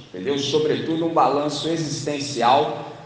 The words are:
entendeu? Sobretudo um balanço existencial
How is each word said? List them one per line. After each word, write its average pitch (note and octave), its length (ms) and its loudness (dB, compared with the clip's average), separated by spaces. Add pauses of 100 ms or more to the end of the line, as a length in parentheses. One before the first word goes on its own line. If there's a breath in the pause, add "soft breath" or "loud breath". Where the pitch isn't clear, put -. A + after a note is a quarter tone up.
entendeu? A2+ 280 -2
Sobretudo D#3 680 0
um D#3+ 80 -2
balanço C#3+ 540 2
existencial C3+ 1200 0 (140)